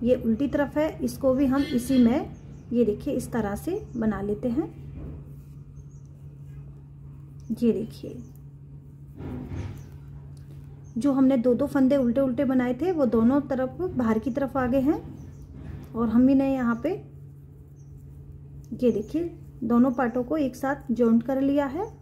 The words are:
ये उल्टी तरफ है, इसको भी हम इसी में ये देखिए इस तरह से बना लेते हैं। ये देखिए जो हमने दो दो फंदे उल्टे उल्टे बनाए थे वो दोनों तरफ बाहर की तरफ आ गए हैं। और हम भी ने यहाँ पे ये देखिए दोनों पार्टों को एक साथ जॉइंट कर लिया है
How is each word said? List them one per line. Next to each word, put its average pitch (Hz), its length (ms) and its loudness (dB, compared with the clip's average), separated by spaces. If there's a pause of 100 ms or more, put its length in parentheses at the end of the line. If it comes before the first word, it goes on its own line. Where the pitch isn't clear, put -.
ये 247 140 6
उल्टी 226 320 0
तरफ 285 280 0
है, 311 220 0
इसको 262 340 0
भी 277 140 2
हम 269 180 4
इसी 254 340 2
में 254 300 4 (420)
ये 233 140 4
देखिए 208 280 -2
इस - 180 -4
तरह 208 260 -2
से 392 240 -4 (140)
बना 214 260 0
लेते 208 280 -2
हैं। 285 200 -2 (2750)
ये 233 200 4
देखिए - 480 -6 (2750)
जो 277 140 4
हमने 269 260 6
दो 240 160 4
दो 262 140 2
फंदे 262 300 4
उल्टे 240 240 4
उल्टे 262 240 2
बनाए 254 300 2
थे 320 160 0
वो 302 160 2
दोनों 240 360 6
तरफ 262 380 -2
बाहर 226 380 2
की 233 120 -2
तरफ 277 260 -2
आ 254 100 2
गए 269 140 4
हैं। 294 200 2 (920)
और 226 160 0
हम 247 180 6
भी 277 80 6
ने 269 180 4
यहाँ 233 300 0
पे 320 80 0 (1800)
ये 240 160 4
देखिए 294 320 -2 (420)
दोनों 240 280 6
पार्टों 247 300 0
को 294 160 -2
एक 262 160 0
साथ 277 360 -4
जॉइंट 226 320 6
कर 269 180 0
लिया 277 260 2
है 330 180 -4 (160)